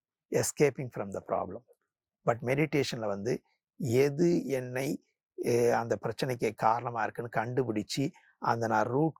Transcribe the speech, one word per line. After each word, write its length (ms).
escaping 680
from 160
the 140
problem. 360
But 200
மெடிடேஷன்ல 720
வந்து 180
எது 680
என்னை, 420
எ, 340
அந்த 340
பிரச்சனைக்கு 500
காரணமா 480
இருக்குன்னு 380
கண்டுபிடிச்சு, 640
அந்த 300
நான் 160
ரூட் 360